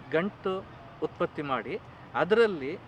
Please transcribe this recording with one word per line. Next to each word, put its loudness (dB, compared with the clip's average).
ಗಂಟು 0
ಉತ್ಪತ್ತಿ -2
ಮಾಡಿ, -2
ಅದರಲ್ಲಿ 4